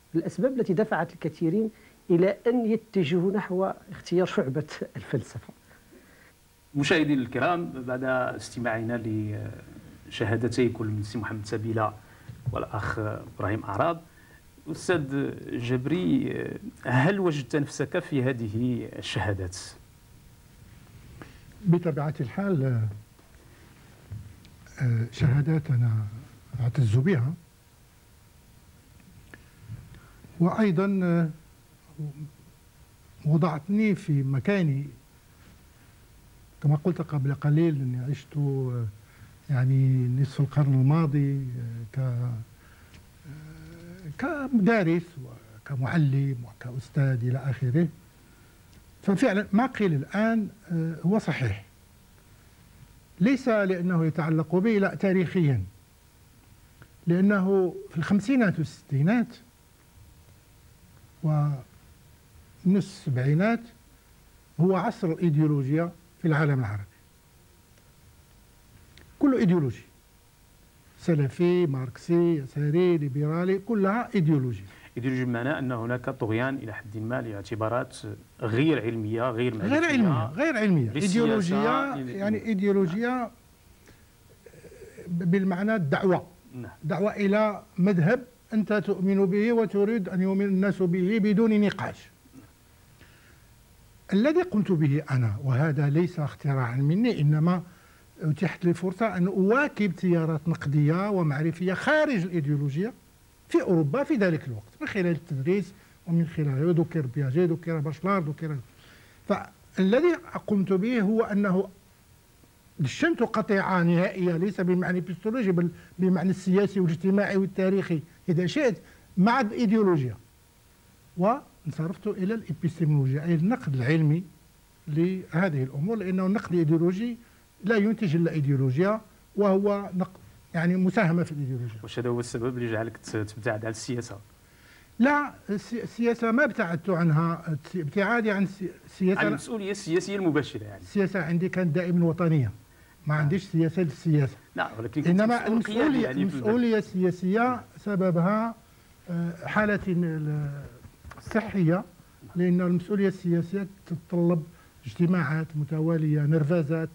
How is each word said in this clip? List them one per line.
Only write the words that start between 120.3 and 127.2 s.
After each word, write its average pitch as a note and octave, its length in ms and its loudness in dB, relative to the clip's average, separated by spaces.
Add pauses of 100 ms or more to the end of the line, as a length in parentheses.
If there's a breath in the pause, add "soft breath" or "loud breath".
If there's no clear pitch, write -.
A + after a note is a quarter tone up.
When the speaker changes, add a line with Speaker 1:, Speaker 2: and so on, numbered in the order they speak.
Speaker 3:
وانصرفت F3+ 920 -2
إلى G3 280 -2
الإبستيمولوجيا، D3+ 920 0
أي E3+ 100 2
النقد F3 400 0
العلمي D3+ 500 2 (640)
لهذه E3 760 0
الأمور، C#3+ 340 -2
لأنه F#3 300 -2
النقد G3+ 260 0
الإيديولوجي F3 640 2 (480 soft breath)